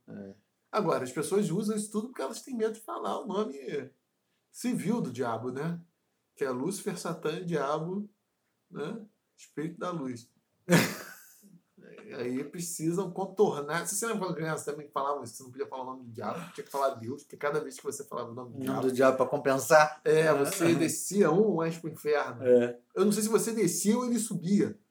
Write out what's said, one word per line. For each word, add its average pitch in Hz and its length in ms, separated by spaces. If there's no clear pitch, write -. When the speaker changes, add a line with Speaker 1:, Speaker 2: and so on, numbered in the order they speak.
Speaker 1:
É. 101 260
Speaker 2:
Agora, 160 320
as - 100
pessoas 165 380
usam 208 260
isso 208 140
tudo 214 180
porque - 140
elas - 200
têm 269 120
medo 220 200
de - 60
falar - 400
o - 60
nome 220 280
civil 233 480
do 139 100
diabo, 117 400
né? 165 300
Que 147 80
é 131 60
Lúcifer, 170 480
Satã, 170 460
diabo, 165 640
né? 165 300
Espírito 165 420
da 180 120
luz. 131 380
<laughs> - 440
E 113 80
aí 127 280
precisam 170 680
contornar. 170 760
Você - 80
se - 100
lembra 208 220
quando 175 80
criança 151 380
também 147 180
falavam 143 320
isso, 117 140
você 135 80
não 127 80
podia 135 160
falar 131 160
o - 20
nome 131 200
do 117 40
diabo, 113 300
tinha 143 120
que - 60
falar 139 260
Deus, 117 260
porque - 140
cada 147 240
vez 135 160
que - 80
você 143 180
falava 117 300
o - 20
nome 123 160
do 113 60
Speaker 1:
O - 20
nome 131 80
Speaker 2:
diabo 131 220
Speaker 1:
do 127 40
diabo 131 240
pra 127 100
compensar. 139 800
Speaker 2:
É, 156 180
Speaker 1:
É. 156 120
Speaker 2:
você 156 400
descia 165 560
um 196 240
mais 165 240
pro 165 100
inferno. 139 560
Speaker 1:
É. 120 320
Speaker 2:
Eu 190 80
não 208 80
sei 214 100
se 214 60
você 226 240
descia 214 440
ou 247 100
ele 233 120
subia. 165 580